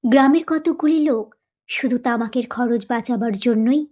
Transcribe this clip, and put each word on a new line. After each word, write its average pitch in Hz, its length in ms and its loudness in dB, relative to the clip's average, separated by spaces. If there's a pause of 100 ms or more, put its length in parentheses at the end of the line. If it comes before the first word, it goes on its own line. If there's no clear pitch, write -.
গ্রামের 269 400 4
কতগুলি 311 520 0
লোক 247 360 -2 (340)
শুধু 247 300 -2
তামাকের 233 520 -4
খরচ 240 380 -2
বাঁচাবার 233 440 -4
জন্যই 233 600 0